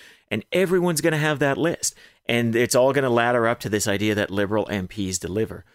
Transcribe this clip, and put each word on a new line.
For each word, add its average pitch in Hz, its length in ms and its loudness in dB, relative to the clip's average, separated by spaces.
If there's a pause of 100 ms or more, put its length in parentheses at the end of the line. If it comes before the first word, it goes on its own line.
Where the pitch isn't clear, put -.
(320)
And - 220 -6
everyone's 175 480 2
gonna 160 160 2
have 151 220 0
that 139 180 2
list. - 360 -2 (320)
And 117 300 0
it's 120 200 2
all 131 180 4
gonna 135 160 0
ladder 117 380 2
up 120 140 -2
to 123 80 -6
this 101 180 0
idea 104 280 0
that 101 160 -2
Liberal 101 380 0
M 92 180 -4
Ps 95 300 -6
deliver. 92 580 -6